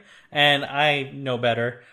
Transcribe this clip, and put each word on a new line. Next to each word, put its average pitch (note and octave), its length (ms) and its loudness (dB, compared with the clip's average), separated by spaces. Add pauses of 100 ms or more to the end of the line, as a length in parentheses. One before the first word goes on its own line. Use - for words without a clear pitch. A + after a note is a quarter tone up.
(320)
and C#3+ 320 4
I C#3 480 0
know C#3 260 -4
better. A#2+ 440 -2 (100)